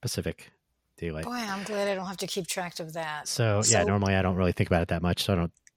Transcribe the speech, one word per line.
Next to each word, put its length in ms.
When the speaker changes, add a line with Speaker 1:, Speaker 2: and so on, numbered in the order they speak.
Speaker 1:
Pacific 500
Daylight. 260
Speaker 2:
Boy, 100
I'm 300
glad 240
I 60
don't 120
have 120
to 80
keep 200
track 340
of 140
that. 340
Speaker 1:
So, 380
yeah, 180
Speaker 2:
So 0
Speaker 1:
normally 300
I 80
don't 140
really 160
think 160
about 140
it 60
that 140
much, 220
so 80
I 40
don't, 160